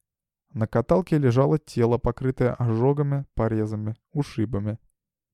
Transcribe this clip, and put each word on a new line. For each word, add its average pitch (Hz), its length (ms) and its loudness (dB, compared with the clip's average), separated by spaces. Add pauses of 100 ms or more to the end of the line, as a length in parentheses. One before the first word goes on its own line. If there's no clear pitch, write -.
(540)
На 110 120 -2
каталке 160 520 0
лежало 135 400 4
тело, 117 400 0
покрытое 127 560 -2
ожогами, 139 800 0
порезами, 107 600 -2 (180)
ушибами. 110 680 -4 (560)